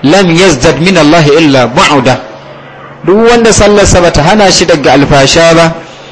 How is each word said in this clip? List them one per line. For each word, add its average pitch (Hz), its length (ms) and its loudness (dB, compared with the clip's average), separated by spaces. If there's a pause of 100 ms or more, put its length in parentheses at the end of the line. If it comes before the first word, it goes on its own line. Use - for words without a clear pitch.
lam 180 260 0
yazdad 165 500 0
min 180 180 -2
Allah 156 360 2
illa 139 340 0
ba'uda." 131 480 -2 (880)
Duk 208 240 0
wanda 233 220 2
sallarsa 202 500 0
ba 170 100 0
ta 147 100 -2
hana 190 300 0
shi 175 140 -2
daga 156 280 0
alfasha 143 640 2
ba 165 180 0 (380)